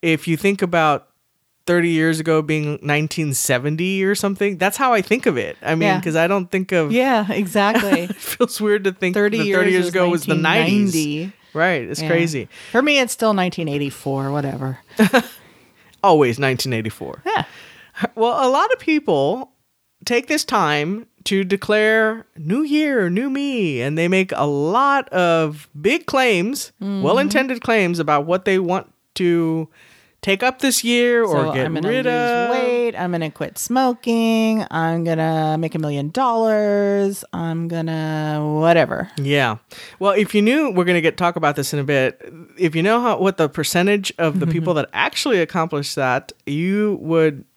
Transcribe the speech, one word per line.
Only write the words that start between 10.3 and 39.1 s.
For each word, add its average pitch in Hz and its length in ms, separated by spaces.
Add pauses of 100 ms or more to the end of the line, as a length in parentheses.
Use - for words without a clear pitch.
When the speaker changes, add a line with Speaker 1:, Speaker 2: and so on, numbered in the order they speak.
Speaker 1:
nineties. 185 600
Speaker 2:
nineteen 151 300
ninety. 196 80 (200)
Speaker 1:
Right, 160 300
it's 131 180
Speaker 2:
Yeah. 156 80
Speaker 1:
crazy. 165 400 (220)
Speaker 2:
For 233 100
me, 285 180
it's 247 140
still 220 220
nineteen 180 340
eighty-four, 139 640
whatever. 135 460 (200)
Speaker 1:
<laughs> - 1040
Always 143 360
nineteen 131 340
eighty-four. 110 540
Speaker 2:
Yeah. 427 180 (680)
Speaker 1:
Well, 233 180 (100)
a 254 60
lot 349 240
of 508 60
people 226 720 (560)
take 240 220
this 302 180
time 175 600 (180)
to 196 200
declare 220 840 (100)
"New 170 260
Year, 285 480
new 226 180
me," 247 540
and 143 160
they 170 100
make 190 260
a 143 120
lot 226 640
of 165 580 (100)
big 226 280
claims, 247 680 (100)
Speaker 2:
Mm-hmm. 196 200
Speaker 1:
well-intended 254 580
claims 185 400
about 147 260
what 180 200
they 190 120
want 185 320 (260)
to 165 520 (520)
take 196 220
up 254 180
this 269 240
year 240 400
or 151 220
Speaker 2:
So 156 60
Speaker 1:
get 131 140
Speaker 2:
I'm 160 80
gonna 165 140
Speaker 1:
rid 254 180
Speaker 2:
lose 240 80
Speaker 1:
of. 240 360
Speaker 2:
weight, 247 460
I'm 180 160
gonna 165 180
quit - 280
smoking, 226 1120
I'm 165 340
gonna 160 540
make 160 180
a - 40
million 147 300
dollars, 208 1200
I'm 165 360
gonna 156 720 (200)
whatever. 170 560